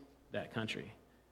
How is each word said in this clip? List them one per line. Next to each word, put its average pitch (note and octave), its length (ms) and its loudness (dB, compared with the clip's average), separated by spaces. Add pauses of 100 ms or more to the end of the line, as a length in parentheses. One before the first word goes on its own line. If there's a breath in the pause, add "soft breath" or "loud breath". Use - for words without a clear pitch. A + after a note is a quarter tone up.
(300)
that F#2 240 0
country, A2 380 2 (400 soft breath)